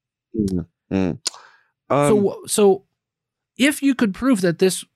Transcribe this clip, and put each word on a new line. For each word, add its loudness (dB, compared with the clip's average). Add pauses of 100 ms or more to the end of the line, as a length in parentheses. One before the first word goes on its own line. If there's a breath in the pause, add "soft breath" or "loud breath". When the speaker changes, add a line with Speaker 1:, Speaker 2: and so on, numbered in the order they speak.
(380)
Speaker 1:
Mm-hmm. -4 (800 loud breath)
Speaker 2:
So, 2
Speaker 1:
Um, 0
Speaker 2:
wh-, -8
so 2 (760)
if 0
you 2
could 0
prove 0
that 0
this 0 (120)